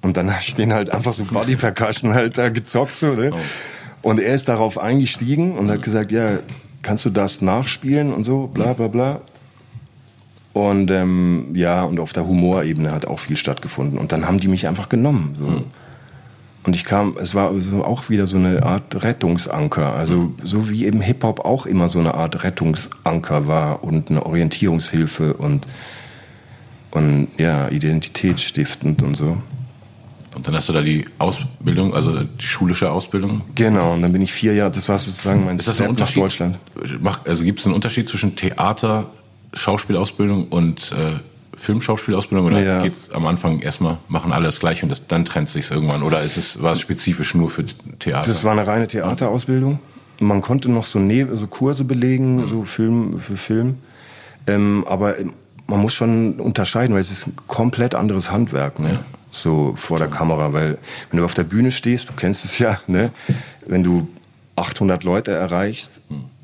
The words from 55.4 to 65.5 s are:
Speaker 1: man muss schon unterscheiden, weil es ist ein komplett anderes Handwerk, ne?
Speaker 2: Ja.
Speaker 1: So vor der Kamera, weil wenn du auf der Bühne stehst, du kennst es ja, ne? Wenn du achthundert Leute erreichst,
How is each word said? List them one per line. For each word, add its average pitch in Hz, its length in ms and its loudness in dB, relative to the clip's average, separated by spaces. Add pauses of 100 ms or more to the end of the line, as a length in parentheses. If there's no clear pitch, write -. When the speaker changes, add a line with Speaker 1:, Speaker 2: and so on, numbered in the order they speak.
Speaker 1:
man 101 140 2
muss 110 120 2
schon 113 460 2
unterscheiden, 113 540 0
weil 95 80 4
es 90 100 -2
ist - 160 -8
ein - 80 -10 (120)
komplett 120 480 0
anderes 95 360 0
Handwerk, 76 480 0
ne? 76 140 0
Speaker 2:
Ja. 123 60 -2 (340)
Speaker 1:
So 78 440 0
vor 82 200 -2
der 78 120 0
Kamera, 76 420 0
weil 76 260 0 (320)
wenn 85 100 0
du 85 60 2
auf 87 80 -2
der 90 120 0
Bühne 113 260 2
stehst, 120 380 -2
du - 40 -12
kennst 95 300 -2
es - 160 -4
ja, 110 280 2
ne? 101 240 2 (540)
Wenn 92 180 2
du 87 240 2 (500)
achthundert 92 480 0
Leute 95 260 0
erreichst, 92 640 -2 (160)